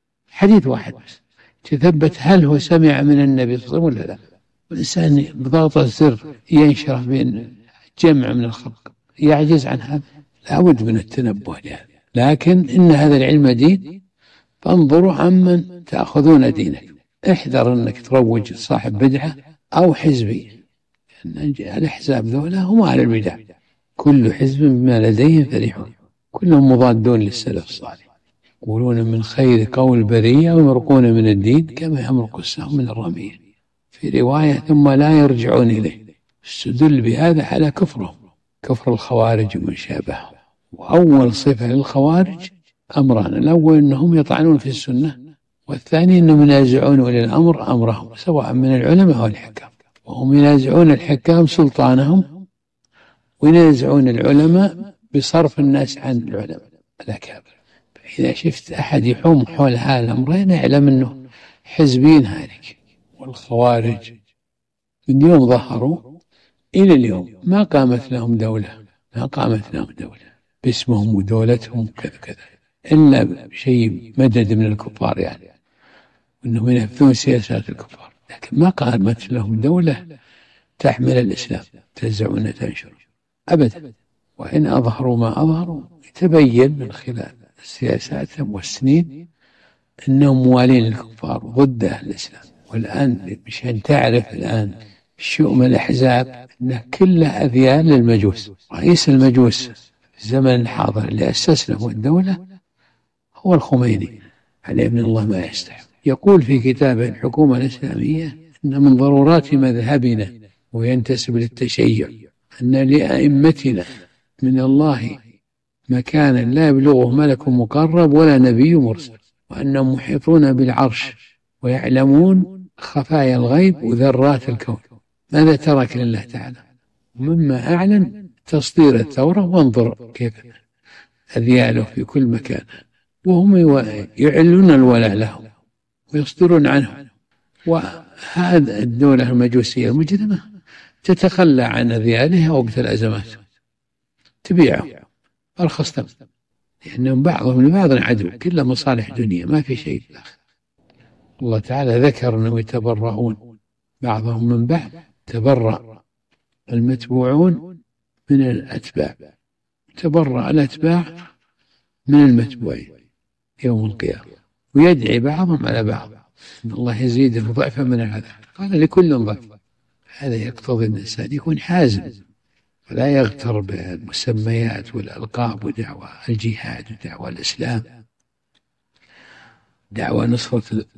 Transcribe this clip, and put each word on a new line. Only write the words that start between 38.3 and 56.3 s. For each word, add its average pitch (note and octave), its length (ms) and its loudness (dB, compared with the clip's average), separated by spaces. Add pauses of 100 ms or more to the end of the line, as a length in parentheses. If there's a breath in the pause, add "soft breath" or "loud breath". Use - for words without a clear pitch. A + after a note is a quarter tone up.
كفر B2 300 -4
الخوارج A2+ 640 -2
ومن - 180 -6
شابههم. - 600 -12 (360)
وأول C#3 600 4
صفة A#2+ 340 -2
للخوارج D3+ 840 0 (480)
أمران: B2 360 0
الأول D#3 440 4
أنهم D3 400 2
يطعنون D3+ 400 2
في C#3 120 -6
السنة، C3+ 640 -6 (320)
والثاني E3+ 520 2
أنهم D#3 220 6
ينازعون C#3 580 4
أولي B2 260 0
الأمر D3 480 0
أمرهم، A2+ 420 -4
سواء D3+ 380 -4
من C3 220 0
العلماء D3+ 420 4
أو A#2 80 -2
الحكام، - 440 -10 (360)
وهم B2+ 280 -2
ينازعون D3 580 4
الحكام D#3 560 2
سلطانهم C#3+ 1000 0 (920)
وينازعون C#3+ 680 4
العلماء E3 840 2 (200)
بصرف D3+ 440 -2
الناس C#3 380 0
عن C3 200 -6
العلماء - 520 -10 (320)